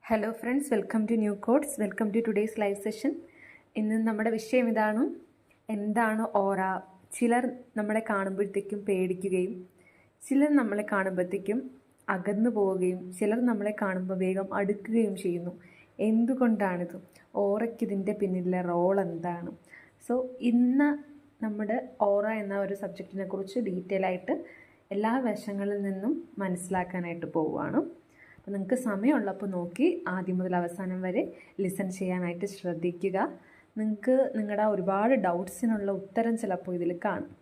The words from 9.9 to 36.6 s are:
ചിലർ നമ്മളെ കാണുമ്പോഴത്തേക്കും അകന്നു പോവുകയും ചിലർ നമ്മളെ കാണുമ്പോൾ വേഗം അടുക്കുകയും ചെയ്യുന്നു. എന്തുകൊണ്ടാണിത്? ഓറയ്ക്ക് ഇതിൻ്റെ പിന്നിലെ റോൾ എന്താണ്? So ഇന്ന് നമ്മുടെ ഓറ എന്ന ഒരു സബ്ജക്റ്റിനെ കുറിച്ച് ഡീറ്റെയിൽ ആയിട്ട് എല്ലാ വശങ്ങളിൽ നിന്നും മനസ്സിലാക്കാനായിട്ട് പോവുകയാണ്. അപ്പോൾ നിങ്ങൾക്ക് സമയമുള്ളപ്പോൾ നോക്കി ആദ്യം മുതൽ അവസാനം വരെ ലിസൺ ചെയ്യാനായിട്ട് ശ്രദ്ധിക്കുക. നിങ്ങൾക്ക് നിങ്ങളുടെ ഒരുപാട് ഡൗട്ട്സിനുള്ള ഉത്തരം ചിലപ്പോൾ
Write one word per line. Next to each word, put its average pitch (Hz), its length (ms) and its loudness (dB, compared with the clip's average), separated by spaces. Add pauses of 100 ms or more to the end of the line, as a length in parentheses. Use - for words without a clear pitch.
ചിലർ 285 280 4 (100)
നമ്മളെ 208 320 0
കാണുമ്പോഴത്തേക്കും 190 760 0 (380)
അകന്നു 196 420 2
പോവുകയും 185 600 0
ചിലർ 214 280 0
നമ്മളെ 214 420 0
കാണുമ്പോൾ 185 360 -2
വേഗം 190 360 0
അടുക്കുകയും 202 640 2
ചെയ്യുന്നു. 175 420 -4 (420)
എന്തുകൊണ്ടാണിത്? 220 1000 2 (340)
ഓറയ്ക്ക് 214 480 0
ഇതിൻ്റെ 196 300 -2
പിന്നിലെ 185 480 0
റോൾ 180 400 4
എന്താണ്? 170 500 -4 (580)
So 254 220 0 (100)
ഇന്ന് 254 580 4 (460)
നമ്മുടെ 214 440 -2 (120)
ഓറ 208 260 4
എന്ന 208 320 -2
ഒരു 196 160 -2
സബ്ജക്റ്റിനെ 190 500 -8
കുറിച്ച് 190 360 -4
ഡീറ്റെയിൽ 190 460 -2
ആയിട്ട് 185 380 -2 (460)
എല്ലാ 220 280 2
വശങ്ങളിൽ 202 640 -2
നിന്നും 196 460 -2 (100)
മനസ്സിലാക്കാനായിട്ട് 180 880 -4
പോവുകയാണ്. 185 760 -2 (340)
അപ്പോൾ - 180 -10
നിങ്ങൾക്ക് 196 200 0
സമയമുള്ളപ്പോൾ 214 720 0
നോക്കി 190 600 0
ആദ്യം 185 300 -2
മുതൽ 180 180 0
അവസാനം 185 460 -2
വരെ 185 300 0 (280)
ലിസൺ 185 300 -2
ചെയ്യാനായിട്ട് 180 560 -2
ശ്രദ്ധിക്കുക. 180 920 -2 (400)
നിങ്ങൾക്ക് 214 580 2
നിങ്ങളുടെ 208 280 0
ഒരുപാട് 202 500 2
ഡൗട്ട്സിനുള്ള 196 800 0
ഉത്തരം 226 500 -2
ചിലപ്പോൾ 180 320 -2